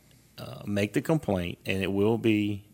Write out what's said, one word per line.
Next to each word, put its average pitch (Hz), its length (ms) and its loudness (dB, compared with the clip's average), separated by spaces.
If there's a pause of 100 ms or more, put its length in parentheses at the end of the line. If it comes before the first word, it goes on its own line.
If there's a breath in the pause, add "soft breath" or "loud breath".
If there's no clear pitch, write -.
(380)
uh, - 280 -14
make 104 260 0
the 147 80 0
complaint, 101 640 0
and 95 180 0
it 92 100 0
will 104 260 4
be 104 560 2